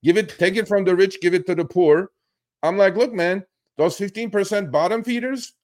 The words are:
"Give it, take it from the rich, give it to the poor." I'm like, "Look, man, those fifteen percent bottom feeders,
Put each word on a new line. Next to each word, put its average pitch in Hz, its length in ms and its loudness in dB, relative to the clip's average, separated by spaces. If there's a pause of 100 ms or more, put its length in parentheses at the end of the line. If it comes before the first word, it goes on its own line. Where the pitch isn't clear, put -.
"Give 170 140 4
it, 208 140 -2
take 190 260 0
it 220 100 -2
from 202 180 0
the 180 120 2
rich, 190 240 2
give 175 140 0
it 180 120 -2
to 180 80 -2
the 165 100 -2
poor." 175 460 2 (520)
I'm 170 140 0
like, 196 200 2
"Look, 240 160 0
man, 185 320 -2 (320)
those 165 200 0
fifteen 202 340 -8
percent 202 420 -2
bottom 185 320 0
feeders, 247 480 -6 (120)